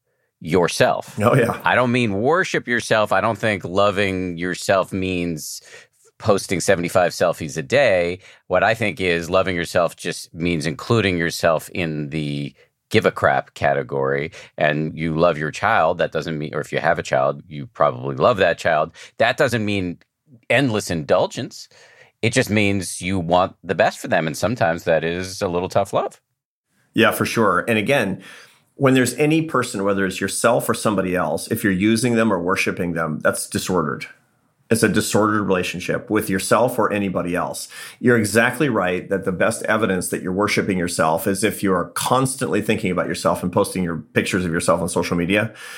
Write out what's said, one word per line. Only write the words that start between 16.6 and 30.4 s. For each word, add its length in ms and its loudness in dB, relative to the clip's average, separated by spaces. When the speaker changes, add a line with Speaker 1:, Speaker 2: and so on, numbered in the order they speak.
Speaker 1:
if 120 -10
you 60 -2
have 200 -2
a 40 -4
child, 440 -2
you 200 -12
probably 500 -2
love 220 2
that 180 2
child. 360 0
That 180 2
doesn't 280 0
mean 340 -4
endless 420 2
indulgence. 800 -2
It 100 2
just 160 2
means 540 0
you 160 -2
want 440 2
the 120 -4
best 240 2
for 100 -10
them. 180 0
And 100 -4
sometimes 480 -2
that 200 2
is 380 -6
a 60 0
little 200 -2
tough 240 0
love. 280 -4
Speaker 2:
Yeah, 200 4
for 120 0
sure. 440 2
And 100 2
again, 420 0
when 200 4
there's 200 2
any 280 2
person, 420 -4
whether 200 0
it's 160 -4
yourself 480 0